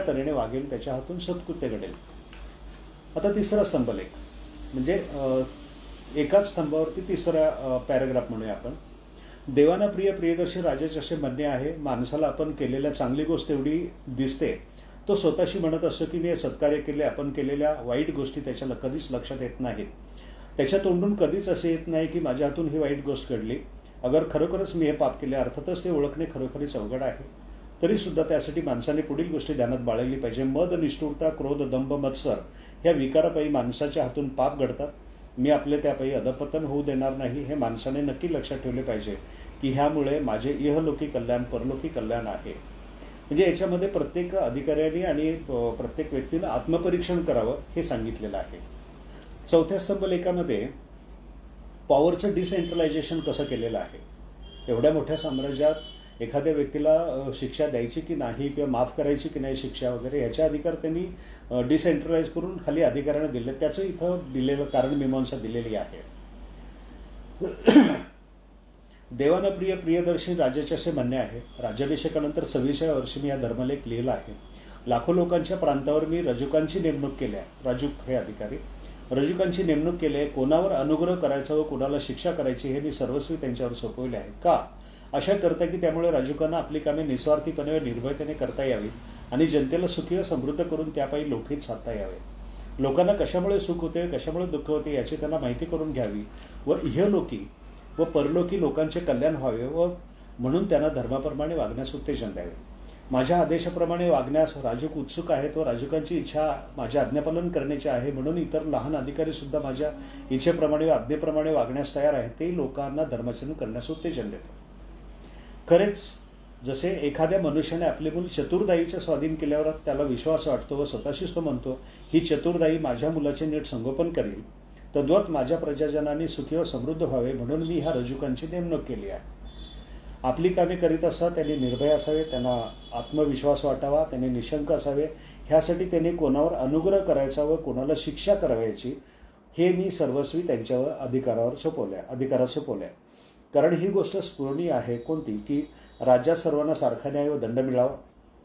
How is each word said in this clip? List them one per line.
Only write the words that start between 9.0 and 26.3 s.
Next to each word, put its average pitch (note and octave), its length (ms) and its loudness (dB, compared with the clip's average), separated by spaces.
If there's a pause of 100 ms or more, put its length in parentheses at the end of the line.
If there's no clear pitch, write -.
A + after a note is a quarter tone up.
देवाना D#3+ 400 6
प्रिय F#3+ 240 2
प्रियदर्शी F3 500 0
राजाचे D#3 380 0
असे D#3+ 160 -4
म्हणणे C#3 280 -2
आहे, C#3+ 320 -2
माणसाला C#3+ 520 -2
आपण D3+ 240 -2
केलेल्या C#3 420 -2
चांगली C#3 300 0
गोष्ट D#3+ 280 0
एवढी D3+ 400 0 (160)
दिसते. C3 520 -2 (480)
तो G3+ 80 4
स्वतःशी F3+ 440 2
म्हणत E3 260 0
असतो D#3+ 200 -2
की E3+ 140 -4
मी E3+ 80 0
हे E3+ 80 2
सत्कार्य D3 420 2
केले, D3 260 -2
आपण C#3+ 280 -2
केलेल्या C#3+ 500 0
वाईट C3+ 300 0
गोष्टी C3+ 300 -4
त्याच्या C3 260 -4
ल-, B2 60 -2
कधीच C3+ 380 -4
लक्षात B2 300 -4
येत A#2+ 180 -6
नाहीत. G#2+ 280 -4 (720)
त्याच्या G3 220 4
तोंडून G3 360 4
कधीच F#3 340 2
असे E3+ 200 0
येत E3 180 -2
नाही D#3+ 200 0
की E3+ 120 -4
माझ्या C#3+ 280 0
हातून D#3 200 -2
ही D3+ 120 0
वाईट C#3 260 0
गोष्ट - 240 -4
घडली. A2+ 280 -2 (460)
अगर D3+ 280 4
खरोखरच F3 440 0
मी D#3+ 100 4
हे D3 60 6
पाप D3 300 0
केले, C3+ 140 0
अर्थातच C#3+ 480 -2
ते F3+ 60 -2
ओळखणे D3 360 0
खरोखरीच C#3 500 -6